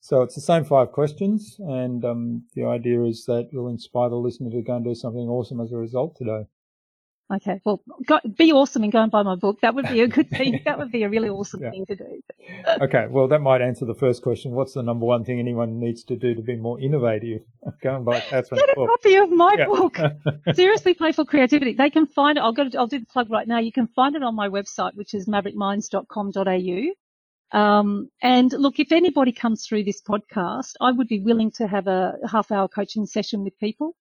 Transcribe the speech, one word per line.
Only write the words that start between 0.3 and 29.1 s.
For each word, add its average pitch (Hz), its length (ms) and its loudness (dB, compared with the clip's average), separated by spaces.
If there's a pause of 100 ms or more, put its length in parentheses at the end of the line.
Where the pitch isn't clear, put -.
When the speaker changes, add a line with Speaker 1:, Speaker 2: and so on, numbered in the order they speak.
Speaker 1:
the 139 60 -14
same 165 240 2
five 139 260 4
questions, 196 640 -4
and, 127 480 -6
um, 120 380 -6 (100)
the 123 120 -6
idea 120 400 0
is 113 200 -4
that 120 260 -4
you'll 123 180 -8
inspire 120 400 -4
the 120 80 -4
listener 120 340 -6
to 120 100 -6
go 123 140 -6
and 120 100 -4
do 120 80 -4
something 120 340 -8
awesome 120 320 -4
as 117 120 -8
a 123 60 -8
result 120 380 -6
today. 107 300 -8 (880)
Speaker 2:
Okay, 196 320 -6
well, 208 160 -2 (240)
go, 311 140 4 (180)
be 320 140 6
awesome 277 320 4
and 208 80 -2
go 226 100 4
and 220 100 2
buy 208 120 2
my 190 100 0
book. 196 280 -2
That 226 120 2
would 269 140 -4
be 240 140 2
a 247 60 4
good 277 220 2
thing. 262 320 -2
Speaker 1:
<laughs> - 40 -6
Speaker 2:
That 294 120 -2
would 277 140 -8
be 233 100 -2
a 208 80 0
really 220 200 0
awesome 196 340 -8
Speaker 1:
Yeah. 117 80 -6
Speaker 2:
thing 190 160 -10
to 202 80 -8
do. - 260 -16 (600)
Speaker 1:
Okay, 123 280 2
well, 131 200 2
that 151 120 4
might 131 220 4
answer 123 220 -4
the 113 100 -6
first 123 260 0
question. 123 300 -4
What's 131 240 -4
the 131 80 -6
number 117 240 -2
one 120 180 2
thing 123 140 -4
anyone 117 400 -4
needs 117 240 -6
to 127 120 -6
do 117 200 -2
to 117 80 -10
be 120 120 -6
more 117 240 -6
innovative? 117 640 -2 (220)
<laughs> - 180 -12
Go 131 140 -4
and 127 100 -8
buy 120 140 0
Catherine's 131 420 -2
Speaker 2:
Get 554 80 4
a 554 60 4
Speaker 1:
book. 139 160 0
Speaker 2:
copy 415 240 6
of 392 160 6
my 349 260 6
Speaker 1:
Yeah. - 80 4
Speaker 2:
book, 370 320 0 (280)
Speaker 1:
<laughs> - 280 -2
Speaker 2:
Seriously 370 400 4
Playful 311 320 0
Creativity. 269 480 2
They 269 160 4
can 311 160 4
find 294 320 2
it. 269 40 0
I'll 226 120 0
go 269 160 0
to, 233 80 -6
I'll 254 80 2
do 269 140 -6
the 233 80 -14
plug 233 240 -2
right 214 160 -2
now. 233 100 0
You 226 140 0
can 233 160 0
find 285 280 2
it 311 60 -4
on 233 140 -2
my 208 140 -2
website, 196 440 -4
which 202 220 -12
is 190 100 -4
maverickminds 202 640 -2
dot - 180 -4
com 202 220 -6
dot 196 180 -2
A 185 100 2
U. 185 360 -4 (580)
Um, 208 580 2 (120)
and 254 300 4
look, 277 280 0
if 302 120 2
anybody 302 400 4